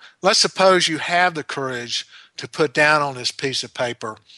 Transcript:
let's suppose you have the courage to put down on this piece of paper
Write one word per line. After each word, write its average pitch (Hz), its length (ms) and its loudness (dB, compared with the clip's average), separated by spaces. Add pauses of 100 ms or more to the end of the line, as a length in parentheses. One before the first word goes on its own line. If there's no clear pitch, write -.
(200)
let's 208 200 2
suppose 185 480 4
you 156 100 -4
have 175 360 0
the 151 100 -6
courage 123 600 -8 (320)
to - 100 -12
put 151 240 -2
down 151 300 2
on 139 120 -4
this 123 160 -6
piece 135 320 -6
of 123 100 -16
paper 120 440 -6 (200)